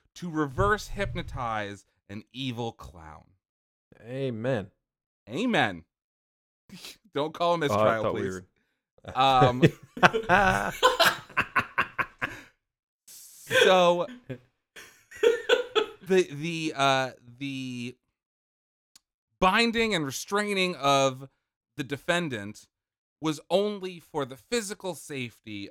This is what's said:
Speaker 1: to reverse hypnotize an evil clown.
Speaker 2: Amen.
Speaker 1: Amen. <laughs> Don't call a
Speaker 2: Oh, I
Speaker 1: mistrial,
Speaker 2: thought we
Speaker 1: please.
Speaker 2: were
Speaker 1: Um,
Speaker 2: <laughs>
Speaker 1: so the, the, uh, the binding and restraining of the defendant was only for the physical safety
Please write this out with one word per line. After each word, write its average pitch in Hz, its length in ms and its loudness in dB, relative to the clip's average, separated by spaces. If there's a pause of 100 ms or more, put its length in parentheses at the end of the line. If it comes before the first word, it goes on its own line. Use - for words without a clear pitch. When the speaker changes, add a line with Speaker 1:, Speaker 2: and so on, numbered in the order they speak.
(160)
Speaker 1:
to 175 140 -10
reverse 156 600 0
hypnotize 113 960 -6 (240)
an 104 220 -12
evil 120 400 -6
clown. 80 520 -18 (760)
Speaker 2:
Amen. 120 680 -4 (600)
Speaker 1:
Amen. 131 540 0 (840)
<laughs> - 440 -20
Don't 156 200 -2
call 175 180 0
a - 20 4
Speaker 2:
Oh, - 20 2
I 165 40 -2
Speaker 1:
mistrial, 110 440 2
Speaker 2:
thought 104 100 0
we 110 80 -2
Speaker 1:
please. 95 120 -4
Speaker 2:
were 92 120 -12 (720)
Speaker 1:
Um, 131 480 6 (380)
Speaker 2:
<laughs> 196 720 0 (2250)
Speaker 1:
so 180 1000 4 (2000)
the, 185 300 4
the, 160 440 -4
uh, 135 360 2 (260)
the 127 580 -8 (1400)
binding 220 560 2
and 156 100 0
restraining 190 680 -2
of 135 540 2 (480)
the 143 60 -4
defendant 131 840 -4 (540)
was 151 180 -2 (100)
only 190 500 -2
for 147 260 -6
the 127 120 -16
physical 202 580 -6
safety 113 760 -10